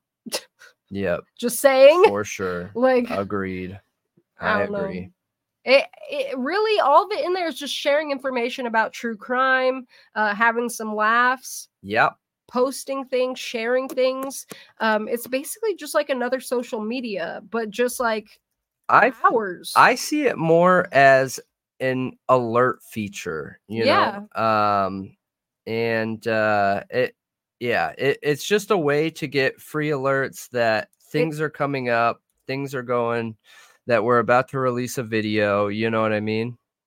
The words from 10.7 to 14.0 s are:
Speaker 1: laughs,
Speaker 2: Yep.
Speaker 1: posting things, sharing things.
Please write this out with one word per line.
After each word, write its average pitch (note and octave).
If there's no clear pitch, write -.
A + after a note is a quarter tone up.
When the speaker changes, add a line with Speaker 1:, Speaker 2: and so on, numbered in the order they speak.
Speaker 1:
laughs, A#3+
Speaker 2:
Yep. A2
Speaker 1:
posting C4+
things, B3+
sharing B3
things. C4